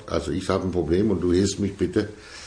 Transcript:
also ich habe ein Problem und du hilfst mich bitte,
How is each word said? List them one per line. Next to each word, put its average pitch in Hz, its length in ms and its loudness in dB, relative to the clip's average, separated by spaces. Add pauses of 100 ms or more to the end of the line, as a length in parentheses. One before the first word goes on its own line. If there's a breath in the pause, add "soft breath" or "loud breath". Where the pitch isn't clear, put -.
also 78 240 -2
ich 92 180 -2
habe 95 160 0
ein 90 60 -2
Problem 90 400 2
und 87 100 0
du 87 120 2
hilfst 95 260 2
mich 98 160 -2
bitte, 107 340 0 (380 loud breath)